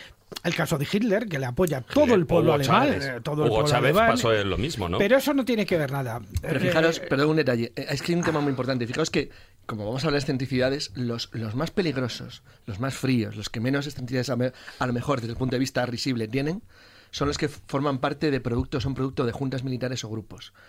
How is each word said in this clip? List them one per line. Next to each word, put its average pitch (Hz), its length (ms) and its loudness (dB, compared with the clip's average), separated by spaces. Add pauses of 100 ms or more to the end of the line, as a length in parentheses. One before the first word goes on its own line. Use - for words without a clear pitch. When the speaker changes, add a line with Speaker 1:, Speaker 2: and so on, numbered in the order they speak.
(420)
Speaker 1:
El 170 140 -2
caso 156 220 0
de 139 120 -2
Hitler, 214 380 2
que 156 100 -4
le 135 80 -4
apoya 135 360 0
todo 285 240 4
Speaker 2:
Hitler, 240 120 6
Speaker 1:
el 165 80 2
pueblo 165 240 4
Speaker 2:
Hugo 151 40 6
Speaker 1:
alemán, 165 340 4
Speaker 2:
Chávez. 240 160 0
Speaker 1:
eh, 127 180 -6
todo 151 220 0
el - 60 4
Speaker 2:
Hugo - 100 4
Speaker 1:
pueblo - 100 4
Speaker 2:
Chávez 123 220 4
Speaker 1:
alemán. 220 180 6
Speaker 2:
pasó 123 220 4 (120)
lo 92 140 0
mismo, 110 300 -2
¿no? 90 100 0
Speaker 1:
Pero 214 200 6
eso 277 140 2
no 277 120 0
tiene 214 200 0
que 175 140 2
ver 135 140 -2
nada. 123 280 -4 (220)
Speaker 3:
Pero 156 140 -2
Speaker 1:
Eh, - 40 -2
Speaker 3:
fijaros, 165 380 4
Speaker 1:
eh, - 100 -10
Speaker 3:
perdón, 151 220 4
un 156 60 2
detalle. 123 400 2
Eh, 139 140 -6
es 143 120 -4
que 175 100 -2
hay 170 60 2
un 175 60 0
tema 156 160 0
muy 143 100 0
importante. 127 380 -2
Fijaos 143 220 -2
que, 147 200 -2 (340)
como 104 200 -8
vamos 123 180 -4
a 160 60 0
hablar 143 120 2
de 135 40 -4
excentricidades, 131 720 -2
los, 117 380 -4
los 110 200 -6
más 151 160 -2
peligrosos, 127 720 -2 (240)
los 98 140 -6
más 131 140 -2
fríos, 113 420 0
los 104 120 -8
que 117 120 -8
menos 139 260 -2
excentricidades 127 440 -4
a, 127 60 -2
me-, 123 160 0 (280)
a 131 80 0
lo 123 40 -2
mejor 120 280 -2
desde 113 140 -6
el - 40 -8
punto 127 160 0
de 123 60 2
vista 127 260 0
risible 120 400 -2
tienen, 139 360 -4 (500)
son 143 160 -2
los 147 100 -4
que 151 100 -2
forman 139 500 -4
parte 143 340 0
de 131 80 0
productos, 117 420 -2
son 135 120 -2
producto 131 320 -2
de 117 60 0
juntas 135 300 -4
militares 127 400 -4
o 107 80 -10
grupos. - 420 -12 (160)